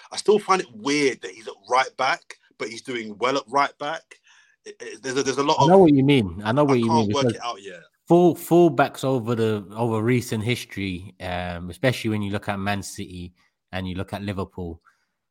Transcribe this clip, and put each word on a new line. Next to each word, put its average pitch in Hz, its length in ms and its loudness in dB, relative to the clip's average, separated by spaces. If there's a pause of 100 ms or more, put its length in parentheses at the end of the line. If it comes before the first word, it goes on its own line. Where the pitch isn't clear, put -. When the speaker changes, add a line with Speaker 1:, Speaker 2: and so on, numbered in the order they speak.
(100)
Speaker 1:
I - 60 -12
still 208 240 4
find 190 200 2
it 131 120 -10
weird 131 500 -2
that - 80 -10
he's 113 160 -18
at 123 80 -12 (160)
right 127 260 0
back, 135 380 -4 (240)
but 120 100 -8
he's 113 140 -14
doing 110 360 -8
well 127 180 0
at 135 100 -4
right 143 320 0
back. 151 240 -8 (640)
It, 104 140 -18
it, 110 220 -16
there's 135 160 -4
a, 139 40 2
there's 127 140 -2
a 139 60 0
lot 151 160 2
Speaker 2:
I 143 60 4
Speaker 1:
of 156 40 6
Speaker 2:
know 190 100 8
what 170 140 8
you 135 100 4
mean. 113 400 2
I 110 100 -2
know 147 120 4
what 139 100 4
Speaker 1:
I - 20 4
Speaker 2:
you 117 100 2
Speaker 1:
can't 113 220 2
Speaker 2:
mean, 104 60 0
Speaker 1:
work 127 120 2
Speaker 2:
because 110 100 0
Speaker 1:
it - 80 -14
out 117 180 -10
yet. 90 180 -16 (280)
Speaker 2:
full, 170 260 6
fullbacks 151 680 2
over 123 300 0
the, 110 380 0
over 113 300 -2
recent 117 400 0
history, 98 800 -6
um, 90 480 -8
especially 117 400 -2
when 107 140 -2
you 101 80 -4
look 101 180 -6
at 101 100 -4
Man 98 240 -4
City 90 520 -12 (380)
and 92 140 -6
you 90 80 -6
look 92 200 -8
at 98 80 -8
Liverpool, 90 580 -8 (500)